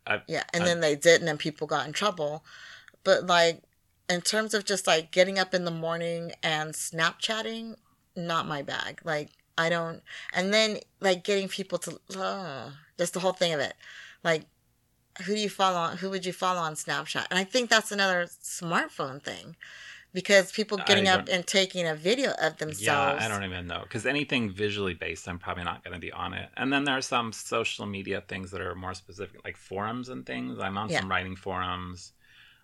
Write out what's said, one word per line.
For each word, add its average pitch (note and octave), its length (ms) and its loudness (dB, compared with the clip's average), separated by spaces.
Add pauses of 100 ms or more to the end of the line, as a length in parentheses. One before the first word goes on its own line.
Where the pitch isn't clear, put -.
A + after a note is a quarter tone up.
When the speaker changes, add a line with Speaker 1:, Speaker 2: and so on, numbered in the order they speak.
Speaker 1:
I, G#2+ 220 -2
Speaker 2:
Yeah, D#3+ 160 -4 (100)
and E3+ 100 2
Speaker 1:
I - 40 2
Speaker 2:
then E3+ 140 2
they D3+ 140 4
did, E3 260 8
and E3+ 60 0
then D3 100 0
people D#3 280 -4
got D3 220 -2
in D3+ 60 -8
trouble. D#3+ 520 -2 (580)
But, F#3 220 6
like, E3+ 380 4 (460)
in F3 120 0
terms A3 320 0
of G#3 100 0
just, F#3+ 220 -2
like, D#3+ 260 4
getting F#3+ 280 4
up F#3+ 160 0
in F3+ 100 0
the E3+ 60 0
morning E3 600 -4 (100)
and D#3 300 -2
Snapchatting, A3 1040 -2 (380)
not E3+ 300 -2
my D3 160 -4
bag. - 420 -6
Like, D3+ 260 -2 (280)
I E3 120 2
don't, E3 340 0 (300)
and F#3+ 200 2
then, G#3+ 260 4 (200)
like, F#3 240 4
getting G3 240 2
people F#3 320 -4
to, - 200 -8 (200)
uh, F3 520 -6 (280)
just F3 140 0
the F#3 80 -2
whole F#3 120 4
thing E3+ 200 2
of D3+ 60 0
it. A#2 160 -2 (480)
Like, D#3+ 220 2 (800)
who G3 80 0
do G#3+ 80 2
you G3+ 80 0
follow F#3+ 300 4
on, E3 180 -2
who F#3 140 -6
would F#3+ 140 -4
you F3+ 80 -2
follow F3+ 260 0
on D#3 160 -2
Snapchat? D3 560 -4
And F3+ 80 2
I F#3+ 40 2
think A#3+ 280 2
that's A3 200 4
another F#3+ 340 2 (180)
smartphone E3 800 -2
thing. F#2+ 340 -10 (580)
Because F#3 380 6
people G#3 300 -2
Speaker 1:
I - 40 -6
Speaker 2:
getting G3 220 6
up F#3 180 4
Speaker 1:
don't F#3+ 100 0
Speaker 2:
and F3 120 -2
taking F#3 380 2
a D#3+ 80 0
video G3 460 2
of D#3+ 180 0
themselves. - 240 -6
Speaker 1:
Yeah, G#2 380 2
I A2 80 0
don't G2+ 160 0
even F2+ 240 -6
know. E2+ 200 -6
'Cause A2+ 200 -6
anything C3+ 420 0
visually G2+ 460 -2
based, E2+ 320 -6
I'm F2 100 -6
probably F2 280 -6
not E2 180 -4
gonna F2+ 160 -10
be E2+ 120 -10
on F2+ 220 -6
it. F#2 240 -8
And C3+ 160 0
then C#3 120 0
there C3 120 0
are C3+ 40 -2
some A#2+ 320 -2
social - 520 -4
media G2 360 -4
things F#2+ 300 -10
that F#2 100 -8
are F2+ 120 -6
more F#2 220 -8
specific, - 480 -14
like - 140 -12
forums A#2+ 520 -6
and B2+ 160 -12
things. B2+ 340 -8
I'm G2 180 -4
on G#2+ 120 -2
Speaker 2:
Yeah. D#3 120 2
Speaker 1:
some F#2+ 100 -4
writing F#2 240 0
forums. F2+ 800 -6 (500)